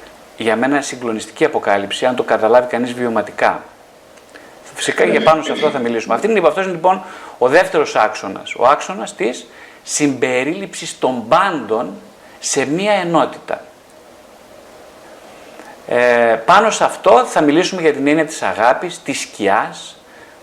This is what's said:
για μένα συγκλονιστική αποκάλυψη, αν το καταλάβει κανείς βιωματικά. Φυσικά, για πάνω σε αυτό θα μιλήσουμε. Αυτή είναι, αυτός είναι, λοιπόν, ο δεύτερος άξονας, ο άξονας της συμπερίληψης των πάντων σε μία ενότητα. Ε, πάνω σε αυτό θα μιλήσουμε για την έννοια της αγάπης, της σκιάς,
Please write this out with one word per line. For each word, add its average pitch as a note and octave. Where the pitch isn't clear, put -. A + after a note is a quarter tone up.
για A2
μένα C3+
συγκλονιστική B2
αποκάλυψη, G2+
αν B2+
το -
καταλάβει A2+
κανείς A#2+
βιωματικά. A2+
Φυσικά, -
για D#3
πάνω D#3
σε C#3+
αυτό D3
θα C3+
μιλήσουμε. A2+
Αυτή G3
είναι, G#3+
αυτός F#3+
είναι, F#3+
λοιπόν, F#3
ο B2
δεύτερος D#3
άξονας, G#2+
ο -
άξονας F#3
της A#3+
συμπερίληψης C#3
των B2+
πάντων B2
σε -
μία F#3
ενότητα. E3+
Ε, A#2+
πάνω G#3
σε G3+
αυτό A3+
θα F#3
μιλήσουμε E3+
για D#3
την C3+
έννοια D#3
της -
αγάπης, A#2+
της -
σκιάς, A2+